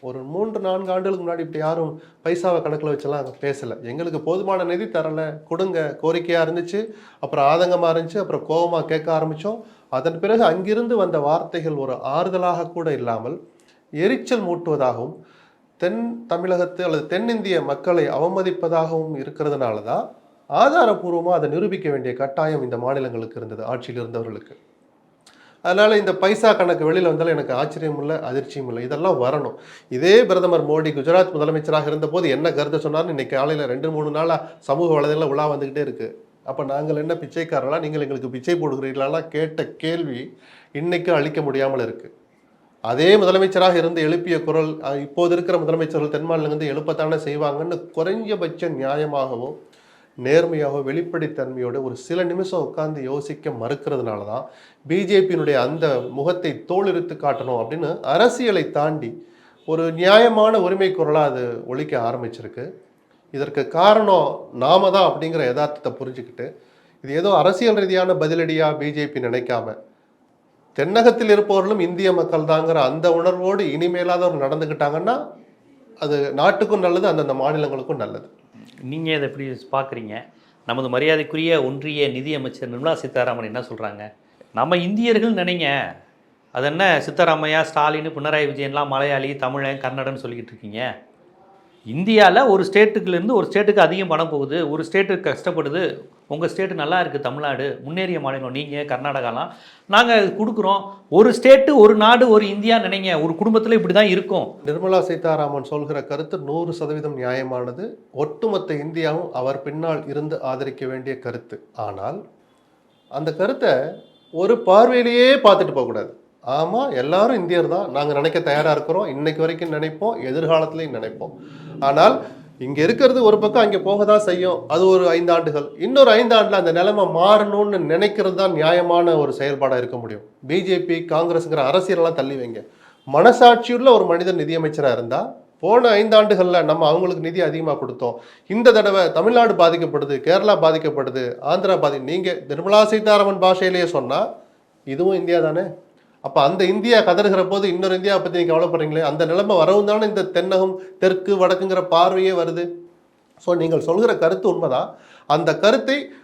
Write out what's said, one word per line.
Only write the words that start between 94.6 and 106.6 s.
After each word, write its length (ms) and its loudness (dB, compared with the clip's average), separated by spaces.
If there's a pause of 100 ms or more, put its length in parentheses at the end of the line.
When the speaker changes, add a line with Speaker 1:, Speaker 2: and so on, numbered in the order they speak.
Speaker 2:
ஒரு 120 -4
ஸ்டேட்டு 380 0
கஷ்டப்படுது, 640 -4 (440)
உங்க 220 -4
ஸ்டேட் 240 -6
நல்லா 280 -2
இருக்கு, 200 -4
தமிழ்நாடு 640 -6
முன்னேறிய 360 -6
மாநிலம், 300 -6
நீங்க 320 -8
கர்நாடகாலாம், 640 -6 (380)
நாங்க 300 6
கொடுக்குறோம். 680 0 (260)
ஒரு 220 8
ஸ்டேட்டு, 440 8
ஒரு 220 10
நாடு, 320 6
ஒரு 200 6
இந்தியா 300 2
நினைங்க, 440 -2
ஒரு 100 0
குடும்பத்துல 400 2
இப்படி 220 2
தான் 140 6
இருக்கும்." 460 -2 (120)
Speaker 1:
நிர்மலா 340 0
சீதாராமன் 640 -2
சொல்கிற 400 -8
கருத்து 340 -8
நூறு 340 -6